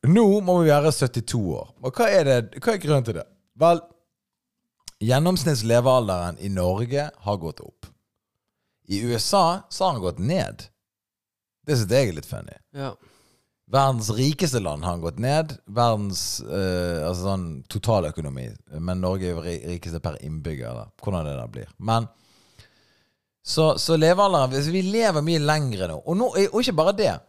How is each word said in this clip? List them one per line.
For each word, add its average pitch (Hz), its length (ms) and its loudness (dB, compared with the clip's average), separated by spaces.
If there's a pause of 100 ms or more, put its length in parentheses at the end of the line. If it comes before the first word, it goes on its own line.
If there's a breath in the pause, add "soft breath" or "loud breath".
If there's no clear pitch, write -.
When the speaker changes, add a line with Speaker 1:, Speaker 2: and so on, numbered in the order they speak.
Speaker 1:
Nå 202 360 6
må 180 220 4
vi 156 80 6
være 147 240 6
syttito 120 480 -2 (100)
år. - 300 -8
Og 127 100 -4
hva 240 160 2
er 190 160 6
det, 131 140 4 (240)
hva 226 100 0
er 208 80 -2
grunnen 143 240 2
til 104 140 -6
det? - 80 -10 (300)
Vel, 165 260 4 (1160)
gjennomsnittslevealderen 120 1400 2
i 98 80 -8
Norge 107 600 -2 (100)
har 104 180 -2
gått 80 240 -10
opp. - 260 -20 (1000)
I 98 140 -4
U 120 120 -2
S - 200 -2
A 180 340 4
så - 180 -4
har 175 60 0
den 110 100 -6
gått 90 160 -4
ned. 123 460 -4 (1000)
Det 147 120 0
synes 104 140 0
jeg 127 180 4
er 80 80 -8
litt - 100 -14
funny. 50 280 -12 (160)
Speaker 2:
Ja. 139 180 -10 (760 soft breath)
Speaker 1:
Verdens 127 440 2
rikeste 131 480 0
land 78 240 -6
har 87 160 -4
gått 82 180 -6
ned. 143 360 -2 (100)
Verdens, 104 760 -2
eh, 87 600 -2
altså 90 240 -4
sånn 95 220 -4 (220)
totaløkonomi. 76 840 -2 (240)
Men 90 260 -4
Norge 92 240 -2
er 90 80 -4
jo 82 120 -8
ri-, 85 200 -8
rikeste 85 400 -8
per 78 160 -6
innbygger, 71 560 -8
da. 55 80 -12 (140)
Hvordan 90 260 -4
det 71 140 -6
der 60 100 -10
blir. 55 280 -16
Men, 113 340 -2 (1400 soft breath)
så, 156 320 2
så 160 180 2
levealderen, 165 560 4
hvis 139 160 -2
vi 185 160 0
lever 196 400 0
mye 165 160 2
lengre 139 480 0
nå, 78 160 -8
og 165 120 -2
nå, 233 120 0 (160)
og 196 160 0
ikke 233 160 0
bare 185 200 2
det. 185 180 0 (140)